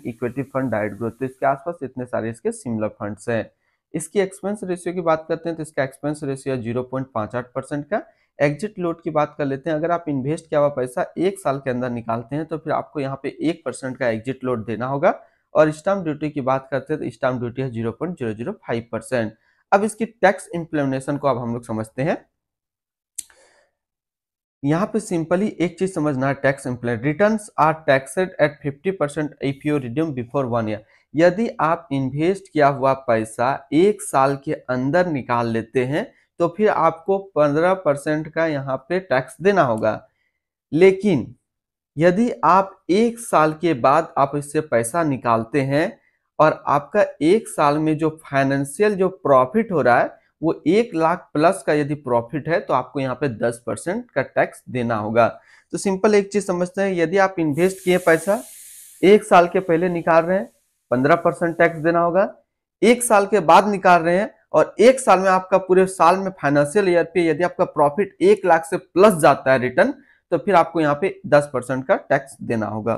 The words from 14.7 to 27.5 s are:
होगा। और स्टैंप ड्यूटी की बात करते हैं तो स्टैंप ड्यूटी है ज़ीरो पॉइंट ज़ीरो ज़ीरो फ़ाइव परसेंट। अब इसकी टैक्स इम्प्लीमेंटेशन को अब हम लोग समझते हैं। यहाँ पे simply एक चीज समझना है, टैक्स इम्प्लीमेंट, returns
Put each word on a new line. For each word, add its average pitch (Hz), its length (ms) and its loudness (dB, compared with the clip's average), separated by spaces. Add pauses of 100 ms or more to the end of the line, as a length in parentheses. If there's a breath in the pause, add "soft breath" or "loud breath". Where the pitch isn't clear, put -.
होगा। 143 260 0 (420 loud breath)
और 156 160 6
स्टैंप 196 320 -2
ड्यूटी 151 260 -4
की 143 140 -8
बात 131 280 -2
करते 135 220 -6
हैं 143 80 -8
तो 123 80 -6
स्टैंप 127 300 -4
ड्यूटी 120 220 -6
है 135 100 -4
ज़ीरो 113 200 -4
पॉइंट 165 260 -8
ज़ीरो 113 160 -4
ज़ीरो 120 240 -8
फ़ाइव 117 340 -8
परसेंट। 113 420 -4 (380)
अब 196 120 2
इसकी 220 220 -6
टैक्स 190 500 -2
इम्प्लीमेंटेशन 143 640 -4
को 143 100 -2
अब 131 100 0
हम 120 160 -6
लोग 120 120 -10
समझते 110 360 -8
हैं। 185 160 -2 (2500 soft breath)
यहाँ 160 240 0
पे 220 140 -4
simply 180 480 -2 (100)
एक 170 200 -2
चीज 185 140 -2
समझना 143 340 -2
है, 139 80 0
टैक्स 139 320 -2
इम्प्लीमेंट, 120 380 -6
returns 208 440 0 (100)